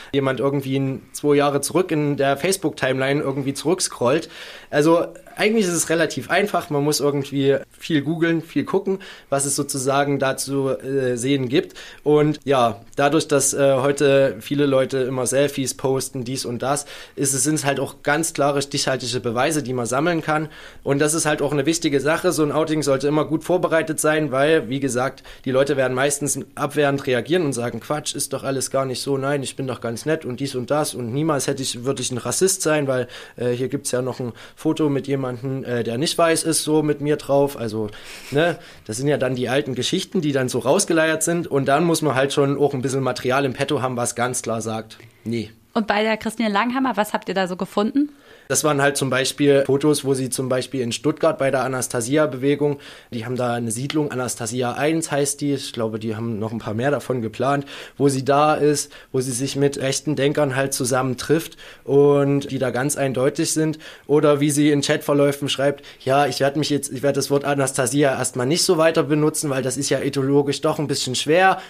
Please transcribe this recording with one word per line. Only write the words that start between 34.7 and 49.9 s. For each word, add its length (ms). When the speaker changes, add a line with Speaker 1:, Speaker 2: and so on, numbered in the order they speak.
Speaker 1:
mit 180
jemandem, 580
äh, 180
der 140
nicht 200
weiß 260
ist, 200
so 200
mit 180
mir 160
drauf.“ 400
Also, 320
ne, 260
das 120
sind 100
ja 100
dann 180
die 140
alten 260
Geschichten, 460
die 100
dann 180
so 100
rausgeleiert 640
sind. 240
Und 180
dann 180
muss 180
man 140
halt 160
schon 260
auch 160
ein 80
bisschen 220
Material 420
im 80
Petto 280
haben, 160
was 180
ganz 260
klar 200
sagt, 360
„Nee.“ 260
Speaker 2:
Und 140
bei 160
der 140
Christine 320
Langhammer, 460
was 180
habt 160
ihr 60
da 120
so 80
gefunden? 540
Speaker 1:
Das 160
waren 180
halt 160
zum 120
Beispiel 560
Fotos, 380